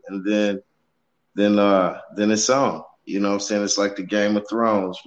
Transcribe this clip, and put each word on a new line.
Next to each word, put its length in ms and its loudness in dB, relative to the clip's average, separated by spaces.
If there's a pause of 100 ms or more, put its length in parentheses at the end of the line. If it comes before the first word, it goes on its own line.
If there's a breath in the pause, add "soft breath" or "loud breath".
and 180 -8
then, 340 0 (760)
then, 240 4
uh, 400 2 (160)
then 160 2
it's 180 0
on. 320 0 (220)
You 160 -4
know 80 0
what 60 0
I'm 60 -4
saying? 220 -2
It's 160 -2
like 160 0
the 80 -6
Game 340 0
of 120 -4
Thrones, 580 0